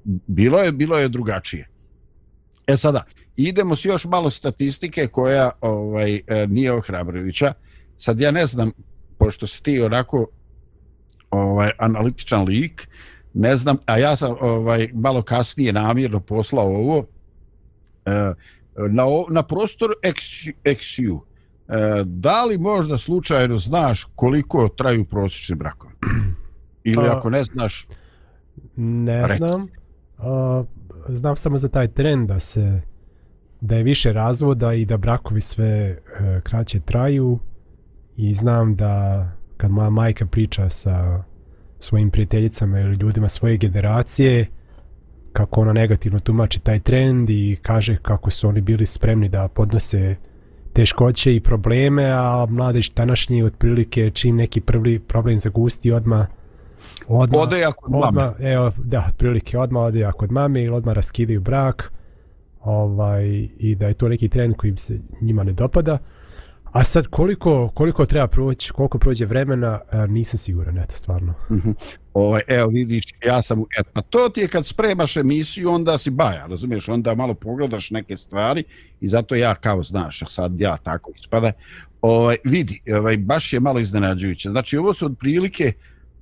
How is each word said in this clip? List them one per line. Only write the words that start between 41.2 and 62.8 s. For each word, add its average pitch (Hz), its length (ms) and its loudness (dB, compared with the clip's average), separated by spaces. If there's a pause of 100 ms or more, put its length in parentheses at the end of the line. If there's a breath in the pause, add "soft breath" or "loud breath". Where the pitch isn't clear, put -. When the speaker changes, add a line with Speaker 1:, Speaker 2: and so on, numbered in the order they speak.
Speaker 2:
svojim 104 300 2
prijateljicama 107 680 0
ili 98 160 0
ljudima 104 320 0
svoje 117 280 0
generacije, 110 880 2 (840 soft breath)
kako 107 280 0
ona 110 120 4
negativno 107 480 2
tumači 113 400 0
taj 107 200 2
trend 127 500 2
i 101 320 0
kaže 110 340 0
kako - 340 0
su - 180 0
oni 104 120 2
bili 107 260 2
spremni 110 420 2
da 95 200 0
podnose 101 680 0 (560 soft breath)
teškoće 120 640 4
i 110 40 0
probleme, 131 680 4
a 123 420 0
mladić 120 440 0
današnji, 120 500 2
otprilike, 113 680 2
čim 117 260 2
neki 113 240 0
prvi 113 380 2
problem 113 420 0
zagusti, 117 520 0
odmah, 110 340 2 (840 loud breath)
odmah, 123 340 4
Speaker 1:
Ode 160 160 0
ja 160 140 2
kod - 180 -10
mame. 135 160 2
Speaker 2:
odmah, 131 340 0
evo, 127 360 0
da, 120 320 -2
otprilike, 123 500 0
odmah 123 240 0
ode 113 160 0
ja 104 140 0
kod 104 200 -4
mame 139 300 0
ili 117 120 0
odmah 117 200 0
raskidaju 110 460 0
brak, 135 520 -2 (680 soft breath)
ovaj, 104 640 0 (340)